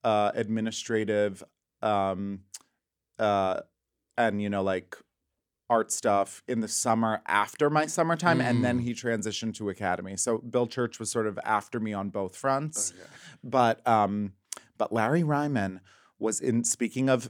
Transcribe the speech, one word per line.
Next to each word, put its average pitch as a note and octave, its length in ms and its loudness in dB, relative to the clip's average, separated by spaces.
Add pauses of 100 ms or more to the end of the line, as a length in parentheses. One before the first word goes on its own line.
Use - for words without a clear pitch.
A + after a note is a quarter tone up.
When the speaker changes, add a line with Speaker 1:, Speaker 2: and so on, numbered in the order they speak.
Speaker 1:
uh, G#2 320 2
administrative, G#2+ 1040 -2 (400)
um, G2 600 -2 (800)
uh, G2 420 2 (560)
and, G#2+ 240 2
you G#2 80 -2
know, G2+ 140 0
like, F#2+ 340 -4 (720)
art A2+ 220 2
stuff G2+ 580 0
in A#2 120 0
the G#2+ 60 -4
summer A2+ 600 0
after G#2 420 2
my D3+ 160 2
summertime, E3 560 2
and B2 220 2
then B2 160 2
Speaker 2:
Mm. A#2+ 40 -2
Speaker 1:
he A#2+ 100 -4
transitioned A2+ 600 -4
to G#2 140 -4
Academy. F#2 480 -2
So A#2 220 0
Bill A#2+ 280 0
Church A#2+ 320 -4
was A2 120 -6
sort A2 160 0
of G2 160 -4
after G#2+ 360 -2
me G#2+ 140 -2
on G2 160 -4
both F#2+ 260 -6
fronts. C#3 600 -2
Speaker 2:
Oh, - 40 -20
yeah. - 60 -20 (380)
Speaker 1:
But, A#2+ 440 2
um, G#2 460 2 (440)
but - 160 -2
Larry B2 300 2
Ryman C#3+ 580 0 (380)
was G#2+ 200 -2
in, A#2 240 0
speaking B2+ 460 -2
of A#2 200 0